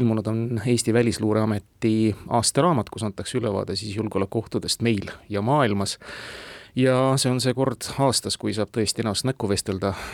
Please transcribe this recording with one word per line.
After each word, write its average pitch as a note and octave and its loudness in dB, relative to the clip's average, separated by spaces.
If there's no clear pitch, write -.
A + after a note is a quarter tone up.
ilmunud A2 2
on A2+ 0
Eesti A#2+ 2
Välisluureameti A2 2
aastaraamat, B2+ 2
kus G#2+ -4
antakse G2+ -4
ülevaade G2 -2
siis G2+ -8
julgeolekuohtudest G#2+ -2
meil A2+ 2
ja G2+ -2
maailmas. G#2+ 2
Ja C3 4
see C3+ 2
on B2+ 0
see B2 0
kord C3 -2
aastas, A2+ 0
kui G#2+ -4
saab G#2 -2
tõesti A2+ 0
näost A2 -2
näkku A#2 -4
vestelda G2 -2